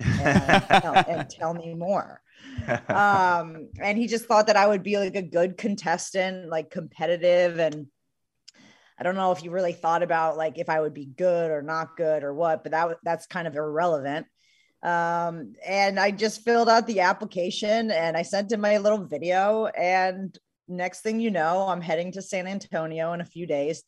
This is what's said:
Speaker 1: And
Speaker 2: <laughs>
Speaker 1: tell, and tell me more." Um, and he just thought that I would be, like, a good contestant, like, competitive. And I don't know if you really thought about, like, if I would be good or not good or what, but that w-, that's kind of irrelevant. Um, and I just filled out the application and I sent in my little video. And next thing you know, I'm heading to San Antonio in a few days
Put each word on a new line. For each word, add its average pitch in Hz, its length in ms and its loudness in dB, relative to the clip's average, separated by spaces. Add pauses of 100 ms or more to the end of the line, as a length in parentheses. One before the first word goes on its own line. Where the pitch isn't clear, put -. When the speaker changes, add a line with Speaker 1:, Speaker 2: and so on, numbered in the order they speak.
Speaker 1:
And - 600 4
Speaker 2:
<laughs> - 60 -8
Speaker 1:
tell, 175 260 6
and 165 360 2
tell 165 240 -6
me 170 200 -10
more." 170 460 -4 (680)
Um, 180 800 2 (120)
and 202 180 0
he 233 80 0
just 226 200 -4
thought 214 220 6
that 214 80 6
I 208 100 8
would 202 160 2
be, 202 160 -2
like, 190 180 -2
a 196 60 -2
good 175 340 0
contestant, 185 920 -4
like, 160 220 -6
competitive. 175 880 0
And 151 280 -2 (1120)
I - 60 -10
don't 180 100 0
know 190 180 2
if 170 120 -4
you 175 60 -10
really 175 220 0
thought 170 300 0
about, 160 340 0
like, 160 220 -4
if 165 100 -6
I 156 120 2
would 151 140 -2
be 143 120 -14
good 170 440 0
or 147 120 -2
not 160 340 -6
good 156 280 0
or 143 100 -6
what, 160 280 0
but 147 100 -10
that 160 80 2
w-, 170 240 -2
that's 170 220 -4
kind 170 200 -6
of 151 80 -8
irrelevant. 151 720 -2 (560)
Um, 170 720 -2 (120)
and 196 320 0
I 202 120 2
just 208 320 -4
filled 233 260 4
out 226 180 6
the 208 140 0
application 208 920 0
and 165 260 0
I 170 60 0
sent 202 300 -4
in 208 80 -2
my 208 180 4
little 208 260 2
video. 185 640 0
And 185 680 0 (320)
next 180 320 -8
thing 220 200 -2
you 226 100 0
know, 180 380 2
I'm 175 120 -2
heading 175 320 -4
to 190 100 -12
San 185 240 -6
Antonio 165 680 -6
in 170 80 -6
a 170 60 -10
few 175 200 -12
days 151 420 -2